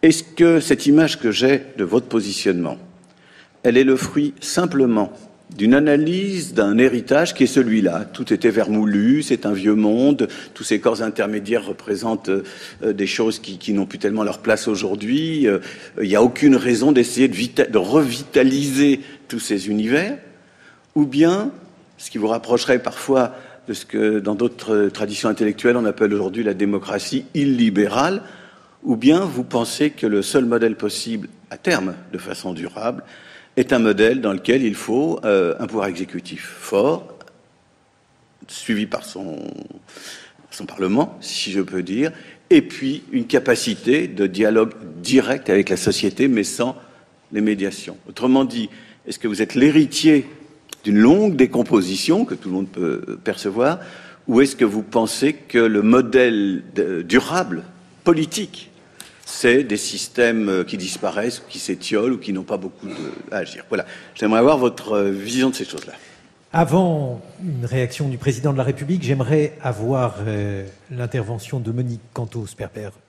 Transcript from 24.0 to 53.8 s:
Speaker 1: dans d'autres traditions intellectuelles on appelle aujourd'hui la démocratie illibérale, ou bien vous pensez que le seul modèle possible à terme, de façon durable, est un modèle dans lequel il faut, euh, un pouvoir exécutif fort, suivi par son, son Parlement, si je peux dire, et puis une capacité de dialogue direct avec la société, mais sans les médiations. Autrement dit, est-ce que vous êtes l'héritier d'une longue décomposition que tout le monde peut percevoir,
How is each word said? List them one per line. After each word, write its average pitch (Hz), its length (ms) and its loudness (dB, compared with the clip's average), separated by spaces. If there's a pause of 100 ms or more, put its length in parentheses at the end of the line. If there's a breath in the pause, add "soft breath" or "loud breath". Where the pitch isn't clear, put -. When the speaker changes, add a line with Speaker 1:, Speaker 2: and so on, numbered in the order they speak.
Speaker 1:
dans 101 160 -4
d'autres 107 520 0
traditions 104 400 -4
intellectuelles 110 480 0
on 120 80 0
appelle 104 300 2
aujourd'hui 101 300 -2
la 101 100 0
démocratie 101 720 -2 (100)
illibérale, 123 880 2 (600 loud breath)
ou 123 120 0
bien 151 280 4
vous 127 200 -4
pensez 123 460 -2
que 147 160 -6
le 104 160 2
seul 135 220 2
modèle 117 320 2
possible 107 520 -6 (220)
à - 60 -16
terme, 95 380 -2 (180)
de 90 60 -8
façon 95 340 -10
durable, 107 500 -8 (540 loud breath)
est 127 160 0
un 131 60 2
modèle 110 420 4
dans 107 120 -2
lequel 117 300 0
il 107 140 -2
faut, 143 480 -2
euh, 95 340 2
un 113 80 -8
pouvoir 104 220 -4
exécutif - 720 -10
fort, 123 600 -2 (1300)
suivi 107 380 -4
par - 180 -8
son, 87 340 -12 (1120 loud breath)
son - 140 -14
Parlement, 95 560 -4
si - 300 -10
je 98 100 -4
peux 95 220 -6
dire, 117 300 -4 (360 loud breath)
et 156 140 8
puis 135 400 -8 (100)
une 120 140 -2
capacité 127 800 0
de 101 200 -2
dialogue 110 460 2 (300)
direct 127 480 2
avec 95 180 4
la 95 80 0
société, 101 520 0
mais 110 160 2
sans 127 300 -4 (580 loud breath)
les 104 100 -2
médiations. 98 560 -4 (100)
Autrement 131 360 2
dit, 117 260 -6 (360 loud breath)
est-ce - 120 -10
que 117 100 -6
vous 104 140 -2
êtes - 140 -4
l'héritier 147 720 4 (580)
d'une 104 140 2
longue 170 380 6
décomposition 120 880 2
que - 100 -6
tout 92 140 -12
le 90 60 -4
monde 95 140 -4
peut 69 540 -6
percevoir, 113 580 -2 (460 loud breath)